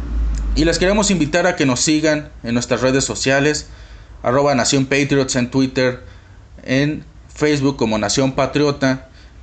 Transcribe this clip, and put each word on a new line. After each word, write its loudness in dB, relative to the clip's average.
y 2
les 0
queremos 2
invitar 0
a 0
que 2
nos 0
sigan 0
en -4
nuestras 0
redes 2
sociales, 0
arroba 2
Nación 2
Patriots 0
en -2
Twitter, 0
en -2
Facebook 0
como 0
Nación 0
Patriota, 0